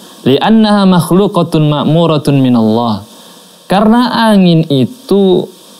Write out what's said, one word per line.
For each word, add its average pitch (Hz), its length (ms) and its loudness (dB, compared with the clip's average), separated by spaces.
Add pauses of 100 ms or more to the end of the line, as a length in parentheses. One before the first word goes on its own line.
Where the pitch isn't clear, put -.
(260)
"Li'annaha 208 640 2
makhluqatun 170 800 0
ma'muratun 147 720 0
minallah." 113 640 -2 (640)
Karena 220 580 0
angin 175 400 2
itu 180 800 -2 (320)